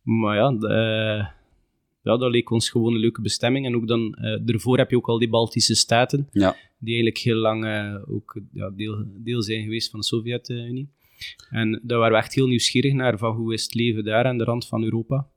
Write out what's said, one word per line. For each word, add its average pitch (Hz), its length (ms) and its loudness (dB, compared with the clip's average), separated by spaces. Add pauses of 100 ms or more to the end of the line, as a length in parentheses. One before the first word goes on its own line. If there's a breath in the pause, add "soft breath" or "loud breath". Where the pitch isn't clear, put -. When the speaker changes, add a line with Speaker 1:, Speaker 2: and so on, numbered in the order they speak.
Speaker 1:
maar 110 340 0
ja, 123 160 4
de, 107 160 -2
eh, 110 580 0 (800 soft breath)
ja, 113 140 2
dat 127 140 0
leek 117 200 0
ons 113 180 2
gewoon 117 240 2
een 113 60 0
leuke 113 220 0
bestemming. 123 440 0
En 120 100 -2
ook 117 120 -2
dan, 113 260 0
eh, 110 280 -4
daarvoor 117 360 2
heb 131 120 2
je 127 80 2
ook - 100 0
al 117 120 0
die 117 100 2
Baltische 113 460 2
staten, 131 560 2
Speaker 2:
Ja. 98 240 4 (240 loud breath)
Speaker 1:
die 113 140 -10
eigenlijk 113 300 2
heel 117 120 2
lang, 110 300 0
eh, 104 300 -4 (120)
ook, 107 320 -8 (140)
ja, 98 160 -8
deel, 107 340 -6 (140)
deel 117 240 -4
zijn 107 220 -4
geweest 110 260 -4
van 104 100 -10
de 104 60 -6
Sovjet-Unie. 120 840 -4 (600 loud breath)
En 110 340 -2
daar 117 140 0
waren 113 200 4
we 113 60 6
echt - 100 -10
heel 135 140 2
nieuwsgierig 123 460 2
naar, 127 240 0
van 113 180 -2
hoe 113 180 -4
is 107 100 -4
het - 100 -10
leven 117 300 0
daar 110 220 2
aan 123 120 0
de 113 60 0
rand 120 240 -2
van 110 160 -2
Europa. 117 540 -2